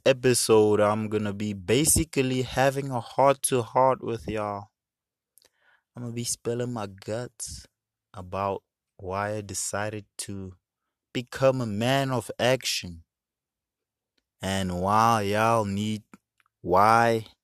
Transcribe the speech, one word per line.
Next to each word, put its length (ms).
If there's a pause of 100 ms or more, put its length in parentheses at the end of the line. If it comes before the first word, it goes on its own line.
episode, 760
I'm 260
gonna 260
be 200
basically 880
having 480
a 100
heart-to-heart 1040
with 240
y'all. 420 (1300)
I'm 80
gonna 120
be 80
spilling 500
my 140
guts 800 (440)
about 520 (340)
why 380
I 60
decided 640 (140)
to 340 (600)
become 480
a 60
man 420
of 300
action 640 (1400)
and 400
why 420
y'all 420
need, 360 (600)
why 640 (180)